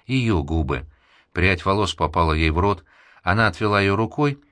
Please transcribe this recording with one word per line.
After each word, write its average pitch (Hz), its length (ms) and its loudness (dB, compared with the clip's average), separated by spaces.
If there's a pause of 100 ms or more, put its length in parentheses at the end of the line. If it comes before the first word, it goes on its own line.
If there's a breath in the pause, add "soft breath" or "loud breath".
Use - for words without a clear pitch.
её 113 340 0
губы. 73 460 -2 (460 soft breath)
Прядь 90 320 0
волос 98 280 0
попала 80 400 0
ей 80 160 2
в 78 80 0
рот, 101 260 0 (380 soft breath)
она 107 240 2
отвела 104 360 0
её 98 140 2
рукой, 139 440 -2 (120)